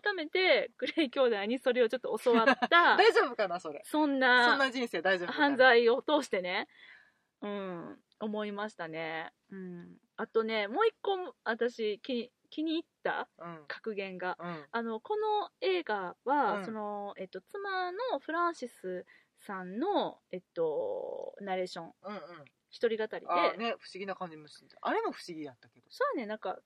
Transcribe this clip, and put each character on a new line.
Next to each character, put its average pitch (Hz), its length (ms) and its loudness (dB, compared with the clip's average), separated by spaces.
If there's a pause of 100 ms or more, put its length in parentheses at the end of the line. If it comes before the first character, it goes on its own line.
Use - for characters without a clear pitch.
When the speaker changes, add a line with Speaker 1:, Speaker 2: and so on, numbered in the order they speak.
Speaker 1:
改 415 140 -2
め 320 140 -6
て、 330 500 4
グ 247 80 -4
レ 320 180 0
イ 247 60 -2
兄 285 100 -2
弟 226 240 2
に 240 140 -2
そ 254 160 2
れ 254 80 4
を 220 80 4
ち 262 60 0
ょ - 20 -8
っ - 20 -16
と - 160 -4
教 240 160 2
わ 226 120 6
っ - 20 2
た。 262 100 -2
Speaker 2:
<laughs> 269 400 6
大 415 160 8
丈 370 140 4
夫 240 100 -6
か 202 120 0
な、 175 120 -4
そ 160 100 -8
れ。 143 140 -12
Speaker 1:
そ 302 220 2
ん 277 120 2
な、 247 320 6
Speaker 2:
そ 254 60 6
ん - 20 2
な 269 120 2
人 233 180 -2
生 165 140 -2
大 185 160 4
丈 175 80 -4
夫 - 60 -4
か - 20 -
な。 - 40 -2 (100)
Speaker 1:
犯 285 80 0
罪 240 340 8
を 247 100 2
通 302 220 2
し - 80 -12
て 196 100 0
ね。 185 260 -4 (760)
う 208 60 -8
ん。 185 540 -10 (180)
思 214 260 -4
い 208 60 -8
ま 208 180 -6
し - 60 -20
た 165 120 -8
ね。 160 460 -8 (160)
う 196 60 -14
ん。 175 420 -14 (180)
あ 214 100 -6
と 226 180 2
ね、 220 240 0
も 285 140 0
う 453 40 6
一 440 160 2
個、 370 320 -4 (100)
私、 220 560 -2
気 269 140 -4
に、 233 180 -4 (180)
気 311 140 -6
に 320 80 -2
入 330 80 -2
っ - 40 -6 (200)
た - 240 -4 (100)
Speaker 2:
う 170 80 -16
ん。 165 220 -14
Speaker 1:
格 - 260 -8
言 190 240 -8
が。 180 200 -4
Speaker 2:
う 170 60 -10
ん。 165 280 -8
Speaker 1:
あ 233 100 -2
の、 226 180 -6
こ 427 160 -4
の 427 440 0
映 359 240 0
画 190 400 -4
は、 262 300 2
Speaker 2:
う 202 80 -2
ん。 - 20 -8
Speaker 1:
そ 220 80 -8
の、 208 440 -8
え 190 80 -10
っ 190 40 -10
と、 190 120 -12
妻 381 520 -6
の 415 260 -4
フ 311 140 -8
ラ 339 160 0
ン 339 80 -4
シ 254 120 -8
ス 185 380 -10 (320)
さ 190 240 -10
ん 185 160 -10
の、 285 420 0 (120)
え 185 60 -8
っ 185 40 -14 (100)
と、 147 880 -4
ナ 196 140 -6
レ 185 80 -2
ー 185 60 -4
シ 185 100 -12
ョ 165 60 -12
ン。 - 180 -20
Speaker 2:
う 202 100 -10
ん 208 40 -10
う - 20 -12
ん。 165 40 -12 (460)
Speaker 1:
一 - 200 0
人 220 100 0
語 220 60 -2
り 214 40 -2 (120)
で。 - 80 -14
Speaker 2:
あ、 170 280 4
ね、 226 220 -4
不 - 160 -20
思 185 60 -10
議 202 40 -8
な 190 120 -6
感 180 140 -8
じ 156 60 -16
も 151 120 -20
し - 200 -20
て。 - 140 -20
あ 254 100 -2
れ 403 80 0
も 403 120 -2
不 - 140 -16
思 175 80 -10
議 156 100 -10
や 139 80 -10
っ - 60 -20
た - 100 -20
け - 120 -20
ど。 - 100 -20
Speaker 1:
そ - 140 -2 (100)
う 339 40 -4
や 233 60 -4
ね、 - 20 -8
な 214 80 -6
ん 214 40 -8
か、 - 280 -6